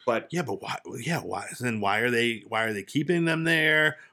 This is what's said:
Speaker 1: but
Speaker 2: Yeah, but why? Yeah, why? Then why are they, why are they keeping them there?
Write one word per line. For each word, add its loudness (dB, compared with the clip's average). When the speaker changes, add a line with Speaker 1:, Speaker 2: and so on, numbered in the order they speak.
Speaker 1:
but 0
Speaker 2:
Yeah, -2
but -6
why? -8
Yeah, -2
why? -6
Then -2
why 2
are 2
they, 0
why 0
are 0
they -6
keeping 0
them 0
there? 4